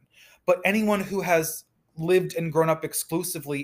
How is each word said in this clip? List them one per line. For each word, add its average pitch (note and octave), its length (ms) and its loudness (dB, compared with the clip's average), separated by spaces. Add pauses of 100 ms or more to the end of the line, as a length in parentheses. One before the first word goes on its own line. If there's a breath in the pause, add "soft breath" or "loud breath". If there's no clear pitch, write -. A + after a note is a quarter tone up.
(460 soft breath)
But F3+ 200 4
anyone G#3 340 2
who F#3+ 220 -4
has E3 420 0 (320)
lived E3+ 400 2
and E3 160 -4
grown D#3+ 180 2
up D#3 140 0
exclusively D3+ 800 -4